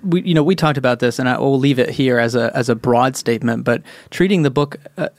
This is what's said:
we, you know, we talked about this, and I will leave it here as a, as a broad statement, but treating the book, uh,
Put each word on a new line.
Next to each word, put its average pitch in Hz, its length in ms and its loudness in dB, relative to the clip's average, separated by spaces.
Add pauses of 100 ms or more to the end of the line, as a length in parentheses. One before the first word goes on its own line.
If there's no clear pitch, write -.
we, 180 180 0
you 180 100 -2
know, 151 120 2
we 185 100 2
talked 151 240 0
about 123 220 0
this, 120 180 0
and 127 100 -2
I 127 100 0
will 139 200 0
leave 131 220 2
it - 100 0
here 127 300 0
as 117 160 0
a, 117 200 0
as 123 120 0
a 117 80 0
broad 127 400 2
statement, 117 480 -4
but 123 180 -2 (300)
treating 185 300 2
the 143 100 2
book, 143 240 -2 (200)
uh, 175 120 -4 (100)